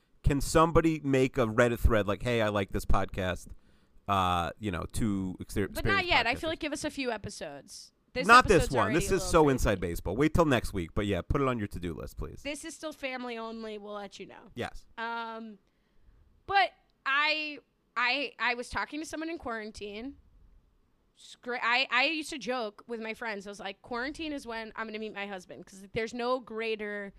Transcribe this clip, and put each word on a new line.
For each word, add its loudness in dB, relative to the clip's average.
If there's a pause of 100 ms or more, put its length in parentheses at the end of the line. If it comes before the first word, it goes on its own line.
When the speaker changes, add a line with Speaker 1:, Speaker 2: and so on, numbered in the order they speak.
(260)
Speaker 1:
Can 2
somebody 4
make 2
a 4
Reddit 4
thread 6
like, -2
"Hey, 0
I 2
like 0
this -4
podcast," 2 (600)
uh, 2
you -6
know, -4
to 0
exter-, -4
Speaker 2:
But -8
not 2
Speaker 1:
experienced -2
Speaker 2:
yet. 4
I 0
Speaker 1:
podcasters? -8
Speaker 2:
feel -4
like -4
give -6
us -8
a -4
few -4
episodes. -12 (220)
This -2
Speaker 1:
Not 10
this 8
Speaker 2:
episode's -2
Speaker 1:
one. 6
Speaker 2:
already 2
Speaker 1:
This 2
Speaker 2:
a -4
Speaker 1:
is 0
Speaker 2:
little -4
Speaker 1:
so 8
Speaker 2:
crazy. 6
Speaker 1:
inside 2
baseball. -4
Wait 2
till 6
next 2
week. -4
But -2
yeah, 0
put 0
it 2
on -2
your -4
to-do -6
list, -12
please. -10
Speaker 2:
This -8
is -12
still -10
family -8
only. -10
We'll -12
let -12
you -14
know. -18 (200)
Speaker 1:
Yes. -10 (120)
Speaker 2:
Um, -8 (880)
but 4 (360)
I, 0 (400)
I, 0
I 2
was -8
talking -4
to -8
someone -8
in -8
quarantine. -10 (1080)
Scra-, -10
I, 2
I 4
used -2
to -8
joke -6
with -8
my -6
friends. -8
I -14
was -12
like, -10
"Quarantine -6
is -8
when -8
I'm -6
gonna -8
meet -8
my -8
husband, -12
'cause -20 (120)
there's -4
no -2
greater -6